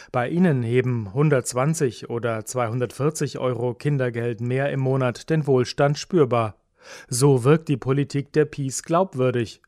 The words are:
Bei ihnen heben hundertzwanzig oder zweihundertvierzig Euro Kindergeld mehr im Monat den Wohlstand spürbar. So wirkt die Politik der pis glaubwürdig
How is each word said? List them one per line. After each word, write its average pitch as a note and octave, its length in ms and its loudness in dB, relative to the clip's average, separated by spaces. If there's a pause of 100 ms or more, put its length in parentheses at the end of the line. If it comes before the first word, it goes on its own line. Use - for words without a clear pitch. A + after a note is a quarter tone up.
(120)
Bei B2+ 160 -2
ihnen E3 340 2
heben A#2 520 0
hundertzwanzig C#3 960 0
oder A2+ 340 -4
zweihundertvierzig B2 920 -4
Euro B2 340 -2
Kindergeld A#2+ 680 -2
mehr C3 300 -2
im C#3 80 -2
Monat C3 500 0
den D#3 160 0
Wohlstand C#3+ 520 2
spürbar. A#2+ 580 2 (520)
So B2+ 360 2
wirkt D#3+ 240 4
die C#3+ 100 0
Politik C#3 560 -4
der D3+ 100 4
pis C#3 380 -8
glaubwürdig B2+ 840 0